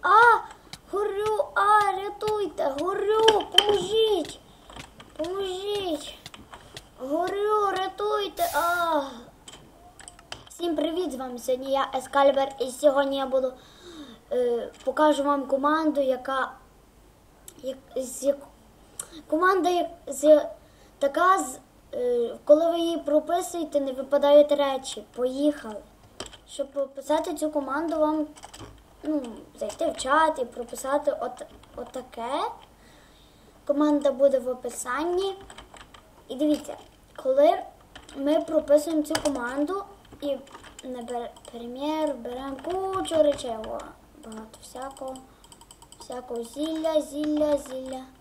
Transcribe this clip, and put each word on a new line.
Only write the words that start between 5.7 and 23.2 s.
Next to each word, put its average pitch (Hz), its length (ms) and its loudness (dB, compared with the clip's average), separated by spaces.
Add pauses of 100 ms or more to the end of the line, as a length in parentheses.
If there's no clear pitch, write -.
Горю! 392 720 0
Рятуйте! 403 760 -2 (100)
А! 339 480 0 (1500)
Всім 339 280 -4
привіт! 320 360 -2
З - 20 -10
вами 247 240 -8
сьогодні 262 340 -2
я, 269 220 0
Ескальбер, 269 540 4 (120)
і 254 100 -4
сьогодні 277 460 4
я 269 100 -2
буду... 254 260 0 (800)
е, 240 380 0 (140)
покажу 277 400 4
вам 277 220 0
команду, 285 540 2
яка, 262 520 -2 (1120)
як, 262 140 -8 (200)
з 254 280 -8
як-, 277 220 0 (800)
команда, 359 440 4
як, 349 160 2 (200)
з, 294 400 6 (520)
така, 349 400 4
з, - 200 -4 (360)
е, 240 500 0
коли 320 260 8
ви 339 80 0
її 339 200 0
прописуєте, 311 840 0